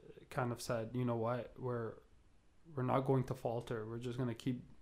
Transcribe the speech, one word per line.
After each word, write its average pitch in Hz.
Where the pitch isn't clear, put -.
kind 123
of 113
said, 113
"You 123
know 117
what? 113
We're, 117
we're 131
not 127
going 131
to 123
falter. 117
We're 117
just 120
gonna 120
keep 123